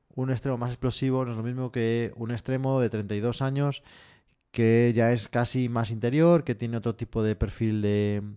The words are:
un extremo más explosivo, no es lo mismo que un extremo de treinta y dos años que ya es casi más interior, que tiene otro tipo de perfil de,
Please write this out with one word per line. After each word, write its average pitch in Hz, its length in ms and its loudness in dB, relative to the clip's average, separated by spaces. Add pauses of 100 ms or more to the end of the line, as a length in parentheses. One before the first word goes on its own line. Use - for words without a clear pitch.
(160)
un 131 160 -2
extremo 127 260 -2
más 120 140 -4
explosivo, 131 520 0
no 123 80 -4
es 110 60 -6
lo 110 60 -4
mismo 123 280 -4
que 117 440 0
un 113 160 -6
extremo 131 500 -2
de 117 80 2
treinta 104 240 -4
y 104 60 -2
dos 120 240 -2
años 139 400 -2 (640)
que 117 460 4
ya 117 160 4
es 117 160 -2
casi 123 420 -2
más 117 220 -2
interior, 143 520 4
que 120 120 -4
tiene 117 220 -6
otro 113 180 -4
tipo - 260 -4
de 107 140 2
perfil 107 480 -2
de, 104 400 0 (140)